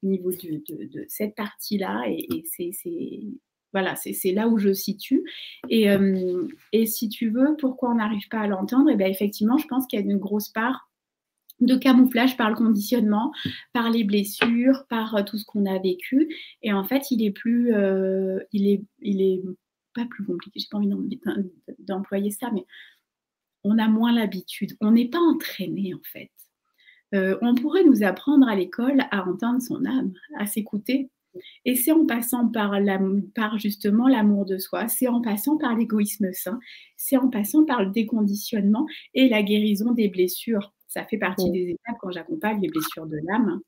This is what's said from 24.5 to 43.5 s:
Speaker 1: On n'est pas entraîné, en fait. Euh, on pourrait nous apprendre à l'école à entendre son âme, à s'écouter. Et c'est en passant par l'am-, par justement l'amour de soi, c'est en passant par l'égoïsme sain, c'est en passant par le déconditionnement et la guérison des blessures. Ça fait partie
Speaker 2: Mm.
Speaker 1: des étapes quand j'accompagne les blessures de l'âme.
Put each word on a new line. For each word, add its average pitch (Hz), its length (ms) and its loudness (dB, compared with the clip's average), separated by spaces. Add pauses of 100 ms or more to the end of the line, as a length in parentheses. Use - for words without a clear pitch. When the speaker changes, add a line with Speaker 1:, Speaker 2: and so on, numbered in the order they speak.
Speaker 1:
On 214 100 2
n'est 233 180 6
pas 339 120 -2
entraîné, 180 760 -2
en 156 60 -16 (120)
fait. - 180 -18 (840)
Euh, 190 280 2
on 240 120 2
pourrait 302 300 2
nous 226 180 8
apprendre 262 460 4
à 214 80 0
l'école 240 540 0
à 190 180 -2
entendre 240 320 -2
son - 240 -6
âme, 208 280 -2 (260)
à 208 80 -4
s'écouter. 226 640 -4 (540)
Et 254 120 0
c'est - 160 2
en 311 120 6
passant 240 440 0
par 202 320 0
l'am-, 196 420 2 (120)
par 220 240 -2
justement 208 500 2
l'amour 208 360 4
de 190 140 -4
soi, 190 300 -6
c'est 247 200 0
en 240 120 2
passant 233 360 0
par 247 200 0
l'égoïsme 214 560 0
sain, 185 260 -8 (380)
c'est - 200 0
en 262 120 4
passant 254 360 2
par 254 180 0
le 190 80 0
déconditionnement 214 960 0 (280)
et 262 140 6
la 214 140 2
guérison 214 500 2
des 220 160 2
blessures. 185 680 -2 (140)
Ça 170 160 -10
fait 214 140 -6
partie 190 300 0
Speaker 2:
Mm. 170 40 0
Speaker 1:
des 180 180 -2
étapes 220 300 -8
quand 185 100 -10
j'accompagne 175 500 -4
les 180 80 -2
blessures 160 380 -6
de 156 100 -8 (100)
l'âme. 202 420 0